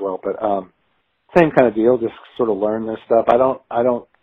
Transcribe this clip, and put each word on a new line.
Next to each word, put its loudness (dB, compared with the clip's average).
well. -6
But, -8
um, -4
same 4
kind 4
of -4
deal, 2
just -6
sort -2
of -2
learn -4
their -8
stuff. 2
I 4
don't, 0
I -2
don't -2